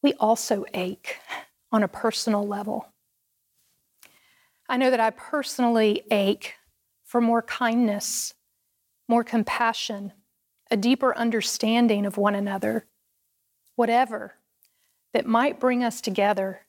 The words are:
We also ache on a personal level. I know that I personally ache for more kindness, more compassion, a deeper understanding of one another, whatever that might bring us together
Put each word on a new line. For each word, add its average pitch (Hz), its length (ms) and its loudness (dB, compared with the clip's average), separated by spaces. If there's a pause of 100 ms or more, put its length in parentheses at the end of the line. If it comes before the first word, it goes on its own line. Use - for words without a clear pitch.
We 277 120 4
also 214 600 0
ache 185 440 -6 (540)
on 220 100 4
a 196 60 2
personal 208 600 -2
level. 208 400 -6 (1800)
I 262 100 -2
know 254 120 2
that 254 100 2
I 220 120 2
personally 233 1000 0
ache 202 440 0 (480)
for - 180 0
more 233 200 2
kindness, 226 920 -2 (760)
more 233 160 2
compassion, 226 920 -2 (580)
a 226 60 2
deeper 247 380 2
understanding 220 920 2
of 196 100 -4
one 202 160 2
another, 202 540 -2 (880)
whatever 233 600 0 (800)
that 240 140 0
might 240 320 2
bring 247 240 2
us 233 180 -4
together 196 680 0